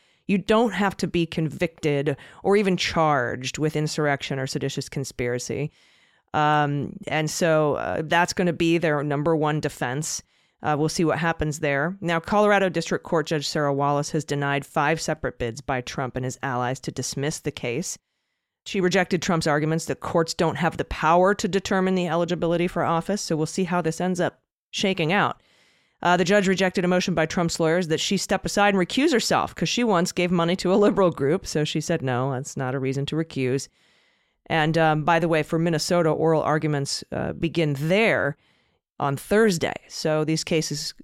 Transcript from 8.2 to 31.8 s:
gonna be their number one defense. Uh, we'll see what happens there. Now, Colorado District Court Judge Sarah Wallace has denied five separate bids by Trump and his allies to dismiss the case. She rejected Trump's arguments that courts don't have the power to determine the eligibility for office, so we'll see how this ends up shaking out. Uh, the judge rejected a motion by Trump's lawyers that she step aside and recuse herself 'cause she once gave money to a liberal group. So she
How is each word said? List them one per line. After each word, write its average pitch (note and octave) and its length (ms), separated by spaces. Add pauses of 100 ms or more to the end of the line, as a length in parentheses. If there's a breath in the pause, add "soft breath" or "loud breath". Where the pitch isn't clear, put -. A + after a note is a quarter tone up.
gonna F3+ 180
be E3 260
their D3+ 240
number D3 320
one D3+ 260
defense. C#3+ 640 (400)
Uh, D3+ 160
we'll D#3 120
see E3+ 140
what D3+ 140
happens D#3 420
there. D3+ 400
Now, E3 200
Colorado G#3 480
District E3+ 360
Court D#3+ 220
Judge D#3 220
Sarah D3 240
Wallace C#3+ 380
has D#3 140
denied C#3+ 420
five D#3 340
separate - 380
bids A#2+ 220
by C3 200
Trump B2+ 360
and B2+ 80
his B2+ 180
allies B2+ 380
to C3 120
dismiss C#3 480
the D3 100
case. B2+ 460 (720)
She G3 160
rejected F3+ 400
Trump's E3 240
arguments D#3 400
that - 140
courts - 340
don't D#3+ 220
have D#3+ 200
the - 80
power F3+ 500
to G3+ 140
determine F#3 460
the F3+ 140
eligibility E3+ 600
for E3+ 160
office, E3 380
so - 120
we'll D#3 120
see F#3+ 180
how F3 160
this D#3+ 200
ends F3+ 200
up - 220 (280)
shaking F#3 420
out. F#3+ 280 (640 soft breath)
Uh, F3 160
the F#3 60
judge G3 220
rejected F#3 380
a F3 40
motion F3+ 260
by D#3+ 100
Trump's E3+ 340
lawyers E3 300
that D#3 120
she - 180
step - 260
aside G3+ 300
and F#3 120
recuse D4+ 260
herself D3+ 420
'cause E3 160
she A#3+ 120
once F#3+ 300
gave F3+ 180
money E3+ 260
to F#3 180
a - 20
liberal G3 340
group. D3 360
So D3+ 180
she D#3 160